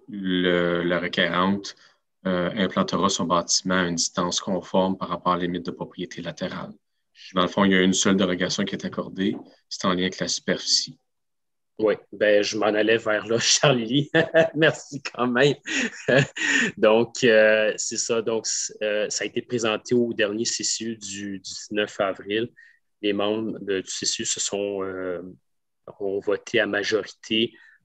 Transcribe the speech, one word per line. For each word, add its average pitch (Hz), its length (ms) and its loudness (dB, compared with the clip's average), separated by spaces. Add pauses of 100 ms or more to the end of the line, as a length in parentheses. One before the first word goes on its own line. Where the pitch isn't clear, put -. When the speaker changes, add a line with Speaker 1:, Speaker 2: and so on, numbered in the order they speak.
Speaker 1:
le, 90 760 0
la 87 160 0
requérante, 90 760 0 (520)
euh, 90 280 0
implantera 95 540 0
son 95 160 -2
bâtiment 90 540 0
à 90 80 0
une 85 80 -2
distance 87 440 -2
conforme 95 580 0
par 87 120 -8
rapport 90 240 -2
à 87 40 0
la 90 60 -2
limite 87 220 -4
de 87 60 -4
propriété - 500 -12
latérale. 87 520 -8 (600)
Dans 92 80 2
le 90 60 2
fond, 101 180 0
il 98 60 6
y 95 40 6
a 92 60 6
une 92 120 4
seule 95 220 2
dérogation 90 480 0
qui - 120 -4
est - 100 -10
accordée, 92 500 -4 (340)
c'est - 160 -8
en 92 80 2
lien 90 80 0
avec 92 180 -2
la 87 80 -4
superficie. - 720 -2 (800)
Speaker 2:
Oui, 107 160 4 (160)
ben, 104 320 4
je 107 160 -4
m'en 101 80 2
allais 110 300 4
vers 107 280 -2
là, 113 140 0
<laughs> - 0 -
Charlie. 127 720 2 (420)
Merci 147 480 0
quand - 260 -4
même. 127 280 4 (520)
<laughs> - 680 2
Donc, 113 460 4
euh, 110 520 6
c'est - 220 -6
ça. 113 240 -2
Donc, 110 240 -2
c-, - 280 -4 (100)
euh, 107 260 0
ça - 140 -4
a 104 40 -4
été 117 140 -4
présenté 113 540 -2
au 120 180 2
dernier 107 320 0
C - 180 -4
C - 220 -4
U 113 120 -6
du, 101 340 -10
du 95 80 -10
dix-neuf - 600 -6
avril. 101 500 -2 (520)
Les 104 120 0
membres 104 480 -2
de, 98 200 -4
du - 80 -16
C - 160 -8
C - 160 -4
U 107 60 -6
se - 120 -4
sont, 101 440 -4
euh, 92 400 -8 (760)
ont 98 200 -4
voté 101 400 -2
à 104 80 2
majorité 104 880 -2 (320)